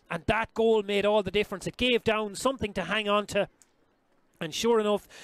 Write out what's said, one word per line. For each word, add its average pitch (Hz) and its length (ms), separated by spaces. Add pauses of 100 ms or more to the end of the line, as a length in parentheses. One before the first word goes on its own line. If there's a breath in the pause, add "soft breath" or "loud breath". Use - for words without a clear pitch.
And 165 180
that 220 260
goal 226 280
made 202 240
all 208 180
the 185 60
difference. 196 380
It 165 80
gave 247 300
Down 214 300
something 220 360
to 185 140
hang 208 240
on 208 180
to. 196 220 (920)
And 156 140
sure 226 240
enough, 208 260 (180 loud breath)